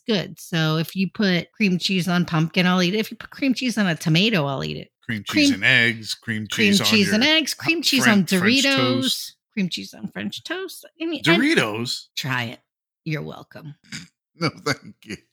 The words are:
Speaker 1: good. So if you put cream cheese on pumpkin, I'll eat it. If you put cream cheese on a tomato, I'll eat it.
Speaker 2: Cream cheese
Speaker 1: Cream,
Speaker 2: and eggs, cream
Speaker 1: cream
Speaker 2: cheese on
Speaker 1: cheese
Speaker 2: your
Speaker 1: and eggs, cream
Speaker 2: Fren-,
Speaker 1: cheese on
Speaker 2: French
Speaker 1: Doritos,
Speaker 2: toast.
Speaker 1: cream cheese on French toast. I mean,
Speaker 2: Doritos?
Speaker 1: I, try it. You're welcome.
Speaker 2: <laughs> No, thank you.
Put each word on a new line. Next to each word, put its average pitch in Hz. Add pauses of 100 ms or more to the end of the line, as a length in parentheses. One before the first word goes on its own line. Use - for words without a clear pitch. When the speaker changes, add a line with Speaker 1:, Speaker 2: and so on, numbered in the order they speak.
Speaker 1:
good. -
So 160
if 165
you 185
put 185
cream 180
cheese 185
on 175
pumpkin, 170
I'll 180
eat 175
it. 214
If 220
you 226
put -
cream 269
cheese 247
on 208
a 165
tomato, 170
I'll 139
eat 78
it. - (120)
Speaker 2:
Cream 107
cheese 294
Speaker 1:
Cream, 101
Speaker 2:
and -
eggs, 117
cream 110
Speaker 1:
cream 214
Speaker 2:
cheese 196
on -
Speaker 1:
cheese 214
Speaker 2:
your 196
Speaker 1:
and 226
eggs, 311
cream 233
Speaker 2:
Fren-, 277
Speaker 1:
cheese 247
on 202
Speaker 2:
French -
Speaker 1:
Doritos, 247
Speaker 2:
toast. - (160)
Speaker 1:
cream 190
cheese 196
on 208
French 202
toast. 370 (160)
I 320
mean, 330
Speaker 2:
Doritos? 160
Speaker 1:
I, -
try 127
it. 117 (440)
You're 156
welcome. - (160)
Speaker 2:
<laughs> - (280)
No, 160 (160)
thank 131
you. 104 (160)